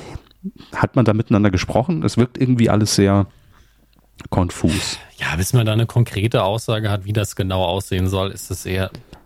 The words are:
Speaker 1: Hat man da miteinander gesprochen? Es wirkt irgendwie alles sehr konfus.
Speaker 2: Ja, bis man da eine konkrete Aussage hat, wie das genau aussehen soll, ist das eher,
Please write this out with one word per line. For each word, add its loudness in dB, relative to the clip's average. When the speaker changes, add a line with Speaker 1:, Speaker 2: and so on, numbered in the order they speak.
Speaker 1:
Hat -2
man 6
da 4
miteinander 2
gesprochen? 0
Es 0
wirkt 2
irgendwie 4
alles 2
sehr 4
konfus. -2
Speaker 2:
Ja, -4
bis -4
man 2
da 0
eine 2
konkrete 0
Aussage -2
hat, -4
wie -8
das -2
genau -2
aussehen -2
soll, -2
ist -16
das -8
eher, -4